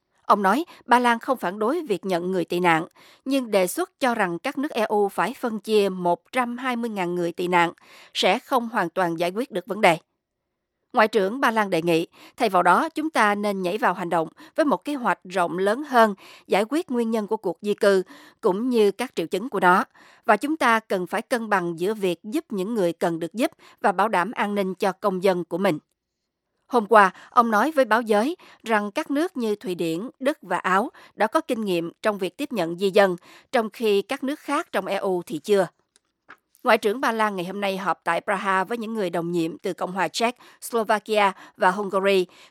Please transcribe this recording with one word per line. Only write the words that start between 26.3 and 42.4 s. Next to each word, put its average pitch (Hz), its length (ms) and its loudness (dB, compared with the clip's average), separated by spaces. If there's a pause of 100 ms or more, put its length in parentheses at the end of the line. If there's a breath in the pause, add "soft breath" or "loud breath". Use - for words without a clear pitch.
Hôm 233 200 0
qua, 202 240 6 (200 loud breath)
ông 240 200 4
nói 226 220 2
với 277 120 2
báo 220 180 2
giới 220 340 0 (260 loud breath)
rằng 208 280 -2
các 302 200 -8
nước 302 260 -2
như 226 180 -2
Thụy 190 200 -8
Điển, 165 260 -4 (200)
Đức 277 220 -2
và 180 140 -4
Áo 196 340 0 (240 loud breath)
đã 202 120 0
có 214 140 0
kinh 226 240 -4
nghiệm 170 280 -2 (100)
trong 208 160 -2
việc 185 180 -6
tiếp 285 160 -8
nhận 170 260 -4
di 196 120 0
dân, 185 260 4 (360 loud breath)
trong 220 180 0
khi 202 320 0
các 262 220 -8
nước 285 160 -6
khác 311 320 -4
trong 196 140 -4
E 185 100 -4
U 185 300 -2
thì 170 120 -8
chưa. 196 280 2 (1000)
Ngoại 233 140 4
trưởng 220 220 -2
Ba 277 120 0
Lan 214 240 -2
ngày 180 80 -4
hôm 196 160 -8
nay 196 160 -2
họp 185 280 -4
tại 170 160 0
Praha 190 440 -2
với 240 140 -6
những 226 160 -8
người 202 160 -2
đồng 170 220 -4
nhiệm 170 260 -2
từ 190 140 -6
Cộng 180 200 -6
hòa 180 160 -2
Czech, 233 240 -2 (280 loud breath)
Slovakia 214 720 0 (240 loud breath)
và 185 140 4
Hungary, 196 560 0 (240 loud breath)